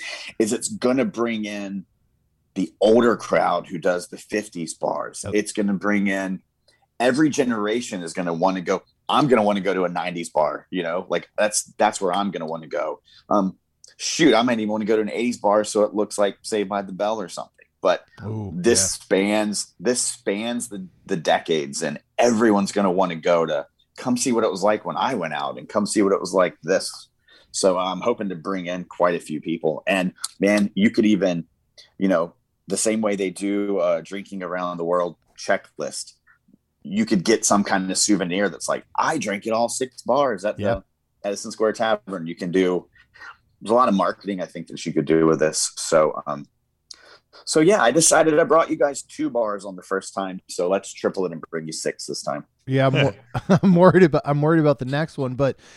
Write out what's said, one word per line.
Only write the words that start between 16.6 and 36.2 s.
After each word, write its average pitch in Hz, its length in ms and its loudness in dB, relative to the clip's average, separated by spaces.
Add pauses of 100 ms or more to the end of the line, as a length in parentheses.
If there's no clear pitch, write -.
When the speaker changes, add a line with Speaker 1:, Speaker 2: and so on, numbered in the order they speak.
Speaker 1:
by 101 140 -4
the 98 100 -12
Bell 104 280 -4
or 87 80 -8
something. - 240 -12 (280)
But 90 240 2 (200)
Speaker 2:
Ooh, 107 320 -8
Speaker 1:
this 117 240 4
Speaker 2:
yeah. - 240 -4
Speaker 1:
spans, 104 760 0
this 120 240 -2
spans 113 640 -6
the, 95 200 -12 (180)
the 95 100 -2
decades, 78 640 0
and 76 180 -6 (180)
everyone's 110 540 4
gonna 101 180 2
wanna 90 240 0
go 82 320 2
to 73 200 -4 (300)
come 123 200 -2
see 123 160 -2
what 113 120 2
it 95 60 2
was 92 140 -4
like 107 200 2
when 85 120 -4
I 135 180 0
went 82 200 -4
out 71 240 -6
and 76 100 -16
come 104 180 0
see 107 160 2
what 98 100 4
it 90 80 2
was 90 140 -6
like 90 300 2
this. - 440 -2 (440)
So 92 260 2
I'm 92 220 -4
hoping 110 300 -2
to 90 60 -6
bring 90 300 -6
in 90 180 -6
quite 87 300 0
a 80 60 -4
few 76 200 -8
people. 80 460 -4
And, 92 260 0 (280)
man, 101 340 2
you 104 160 4
could 113 160 2
even, 90 380 2 (540)
you 95 100 0
know, 87 260 0 (340)
the 98 80 -4
same 110 240 0
way 101 160 0
they 95 140 -4
do 101 500 -2
a 85 220 0
drinking 95 400 -12
around 90 340 -6
the 85 80 -6
world 87 320 0 (220)
checklist, - 720 -6 (720)